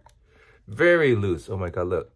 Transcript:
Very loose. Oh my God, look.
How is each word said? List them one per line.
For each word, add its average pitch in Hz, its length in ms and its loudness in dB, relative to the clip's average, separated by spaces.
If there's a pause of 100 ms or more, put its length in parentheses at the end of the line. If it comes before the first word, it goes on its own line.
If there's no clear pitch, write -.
(680)
Very 151 460 4
loose. 98 340 -2
Oh 98 80 -8
my 90 140 -6
God, 87 160 -4
look. 87 300 -4